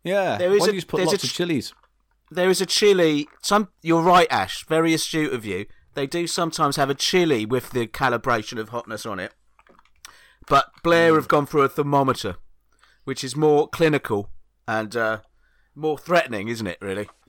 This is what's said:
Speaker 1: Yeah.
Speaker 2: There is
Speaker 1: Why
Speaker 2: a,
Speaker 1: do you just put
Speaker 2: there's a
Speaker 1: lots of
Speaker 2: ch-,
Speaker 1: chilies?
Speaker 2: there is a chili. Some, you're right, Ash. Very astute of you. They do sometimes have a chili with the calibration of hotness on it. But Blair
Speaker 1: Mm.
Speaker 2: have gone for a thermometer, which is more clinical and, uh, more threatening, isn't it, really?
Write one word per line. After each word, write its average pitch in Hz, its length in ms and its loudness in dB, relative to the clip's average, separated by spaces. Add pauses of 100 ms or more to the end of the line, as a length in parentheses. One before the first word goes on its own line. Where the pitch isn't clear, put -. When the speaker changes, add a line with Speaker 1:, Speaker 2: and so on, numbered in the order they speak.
Speaker 1:
Yeah. 180 340 0
Speaker 2:
There 180 160 2
is 208 80 4
Speaker 1:
Why 247 60 2
Speaker 2:
a, - 20 2
Speaker 1:
do 208 60 -2
you 180 60 -4
just - 60 -14
put - 100 -4
Speaker 2:
there's 180 120 2
a - 20 2
Speaker 1:
lots 196 120 -2
of 131 60 -6
Speaker 2:
ch-, - 60 -8
Speaker 1:
chilies? 170 380 -4 (580)
Speaker 2:
there 180 180 0
is 190 120 2
a 190 40 0
chili. 170 600 4 (160)
Some, 208 240 0 (160)
you're 165 180 2
right, 175 300 6
Ash. 101 340 -2
Very 160 300 2
astute 156 380 -2
of 117 120 -8
you. 101 220 -6 (260)
They 139 140 -6
do 170 200 -6
sometimes 160 500 -2
have 139 120 0
a 139 60 -2
chili 156 500 2
with 123 260 -4
the 120 160 -4
calibration 120 720 -2
of 110 100 -10
hotness 113 360 -10
on 101 140 -8
it. 95 140 -10 (1120)
But 139 240 2 (120)
Blair 170 300 4
Speaker 1:
Mm. - 20 4
Speaker 2:
have 147 120 0
gone 147 180 2
for 147 180 2
a 135 60 2
thermometer, 139 680 0 (680)
which 135 180 -8
is 127 120 -10
more 151 320 4
clinical 131 640 0 (380)
and, 110 280 -4
uh, 110 240 0 (560)
more 151 220 -4
threatening, 131 520 -2
isn't 113 180 -6
it, 87 140 -8
really? 98 240 -6 (240)